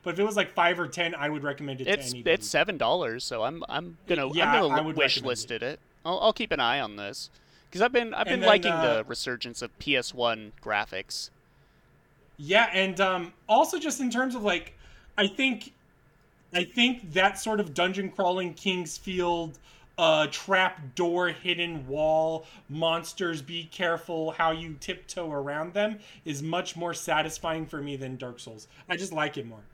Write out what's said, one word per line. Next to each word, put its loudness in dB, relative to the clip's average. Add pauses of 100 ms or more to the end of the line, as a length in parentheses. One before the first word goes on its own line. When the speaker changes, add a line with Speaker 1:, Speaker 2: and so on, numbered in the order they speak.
Speaker 1:
but -4
if 0
it 2
was, 0
like, 0
five 4
or -4
ten, -2
I -2
would -4
recommend -6
it -4
Speaker 2:
It's, 0
Speaker 1:
to -6
anybody. 2
Speaker 2:
it's 0
seven 0
dollars, 0
so -4
I'm, -4
I'm -8 (100)
gonna, 0
Speaker 1:
Yeah, 4
Speaker 2:
I'm 6
gonna 4
Speaker 1:
I -
would -2
Speaker 2:
wish 4
Speaker 1:
recommend -6
it. -4
Speaker 2:
listed -4
it. -6 (240)
I'll, -2
I'll 4
keep -6
an 0
eye 2
on -4
this, -10 (420)
'cause -4
I've 4
been, 0
I've 0
Speaker 1:
And 0
Speaker 2:
been 0
Speaker 1:
then, 6
Speaker 2:
liking 6
Speaker 1:
uh, 2 (140)
Speaker 2:
the 0
resurgence -6
of -8
P 0
S -2
one 0 (100)
graphics. -4 (1080)
Speaker 1:
Yeah, 4
and, 0
um, 0 (140)
also 6
just -4
in -2
terms 0
of, -6
like, 0 (440)
I 6
think, -2 (800)
I 2
think 0
that 4
sort 0
of -4
dungeon 0
crawling, 0
Kingsfield, -2 (380)
uh, 6
trap 0
door, 2
hidden -4
wall, 0 (220)
monsters, -2
be -10
careful -2
how 2
you -6
tiptoe -8
around -4
them, 0 (260)
is -6
much -2
more -4
satisfying -2
for -8
me -6
than -8
Dark -12
Souls. -16 (220)
I -4
just -6
like -2
it -6
more. -14 (140)